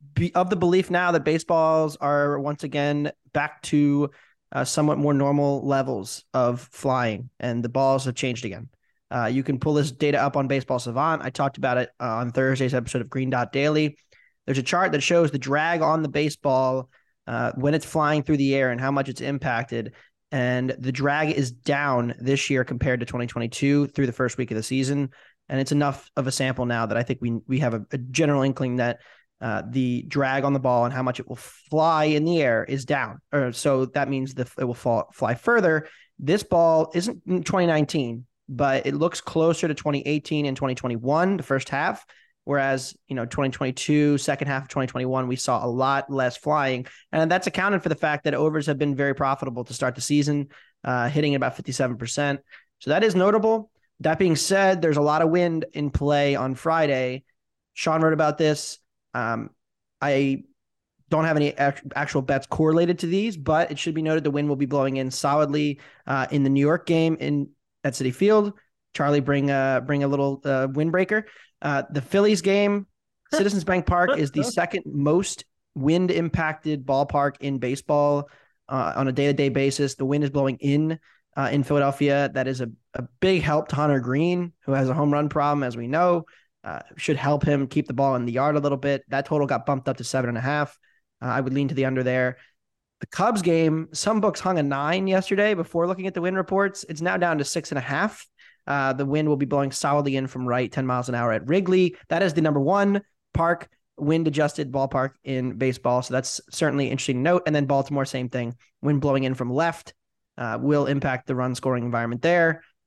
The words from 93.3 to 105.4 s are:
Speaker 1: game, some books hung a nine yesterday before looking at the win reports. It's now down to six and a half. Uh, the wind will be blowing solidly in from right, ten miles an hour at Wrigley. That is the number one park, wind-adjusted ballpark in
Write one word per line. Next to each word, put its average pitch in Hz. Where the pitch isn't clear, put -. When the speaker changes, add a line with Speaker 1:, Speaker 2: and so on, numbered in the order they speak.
Speaker 1:
game, 160
some 208
books 196
hung 185
a 151
nine 147
yesterday 190
before 170
looking 185
at 190
the 175
win 185
reports. 190
It's 160
now 185
down 170
to 143
six -
and 143
a 135
half. 156
Uh, 139
the 139
wind 151
will 147
be 139
blowing 139
solidly 143
in 131
from 127
right, 123
ten 131
miles 127
an 123
hour 120
at 110
Wrigley. 180
That 170
is 180
the 156
number 151
one 202
park, 170
wind-adjusted 151
ballpark 135
in 127